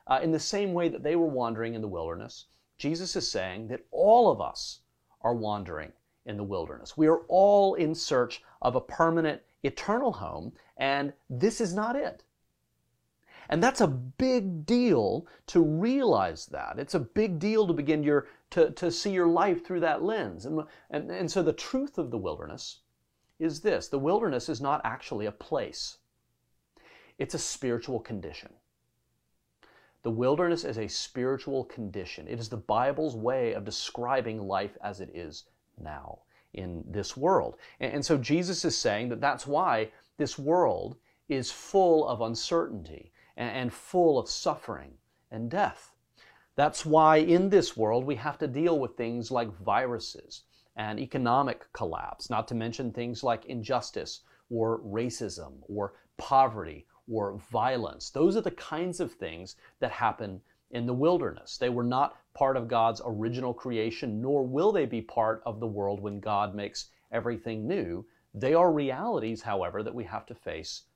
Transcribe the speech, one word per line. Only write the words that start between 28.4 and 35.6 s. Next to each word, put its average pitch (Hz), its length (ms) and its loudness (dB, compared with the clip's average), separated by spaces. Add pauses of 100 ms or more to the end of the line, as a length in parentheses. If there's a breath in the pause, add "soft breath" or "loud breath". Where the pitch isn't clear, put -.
The 117 80 -2
wilderness 151 520 2
is 117 140 -4
a 107 100 -4
spiritual 131 800 -4
condition. 95 640 -10
It 120 120 -8
is 113 100 -8
the 120 80 -6
Bible's 135 580 0
way 117 380 0
of 101 120 -6
describing 117 760 -4
life 98 420 -4
as 98 180 -8
it 90 120 -12
is 80 300 -12 (380)